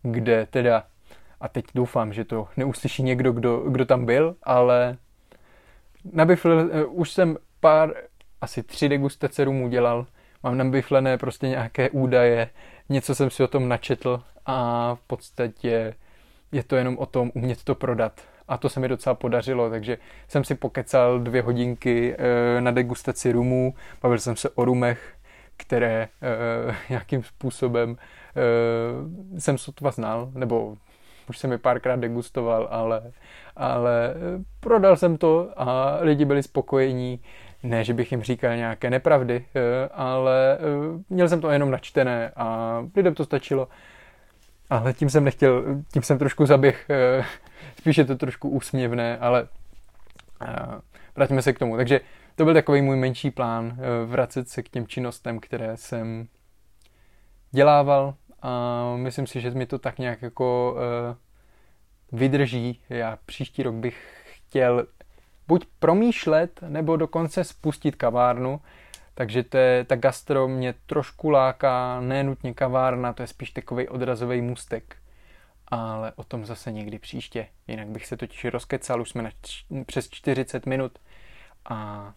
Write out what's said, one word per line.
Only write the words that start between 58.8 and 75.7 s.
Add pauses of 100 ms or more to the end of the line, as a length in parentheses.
myslím
si,
že
mi
to
tak
nějak
jako,
eh, (960)
vydrží.
Já
příští
rok
bych
chtěl (600)
buď (120)
promýšlet,
nebo
dokonce
spustit
kavárnu, (540)
takže
to
je,
ta
gastro
mě (120)
trošku
láká,
ne
nutně
kavárna,
to
je
spíš
takovej
odrazový
můstek. (720)
Ale